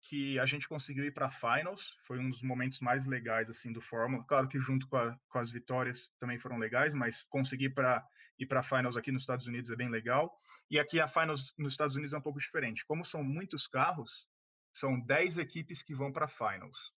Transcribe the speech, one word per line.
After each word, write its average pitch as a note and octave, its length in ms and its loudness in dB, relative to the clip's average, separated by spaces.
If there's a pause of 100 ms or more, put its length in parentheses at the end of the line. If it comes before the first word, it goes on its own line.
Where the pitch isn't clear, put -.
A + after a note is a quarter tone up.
que C#3 360 -2
a B2+ 80 4
gente C#3 220 -2
conseguiu C#3+ 360 -4
ir C#3+ 80 -2
pra C3 180 -2
finals, D3+ 680 -2 (100)
foi B2 120 -6
um C3 120 0
dos A#2 120 -6
momentos B2+ 380 -2
mais C3 260 2
legais, A#2 440 0
assim, A#2 220 -8
do A2+ 80 -6
Fórmula. A#2 440 0
Claro C3 240 4
que C3+ 100 -2
junto C3 300 2
com C3+ 80 0
a, A#2 220 2 (100)
com - 100 -2
as A#2 120 -2
vitórias B2 680 -2
também B2 200 -4
foram B2 200 -6
legais, B2 360 2
mas A#2+ 300 0
conseguir C3+ 460 0
pra, B2+ 360 4 (320)
ir C3 80 -4
pra C3 160 2
finals B2+ 340 2
aqui A#2+ 140 -2
nos B2+ 120 2
Estados B2+ 240 -4
Unidos A#2+ 240 -6
é A2+ 60 -4
bem B2 140 -2
legal. A#2+ 420 2 (380)
E D3 80 4
aqui D3 220 4
a D3+ 80 4
finals D#3 500 2
nos C#3+ 160 0
Estados C#3+ 220 0
Unidos D3 180 -4
é D3+ 40 -2
um C#3 40 -6
pouco D3 160 -4
diferente. B2+ 480 -2
Como D#3+ 180 -2
são D#3 180 -4
muitos D3 440 -2
carros, C#3+ 600 -2 (440)
são C3 280 0
dez D#3+ 380 2
equipes E3 440 -6
que D#3 120 -10
vão C#3 180 -2
pra D3 160 0
finals. G2 500 -4 (220)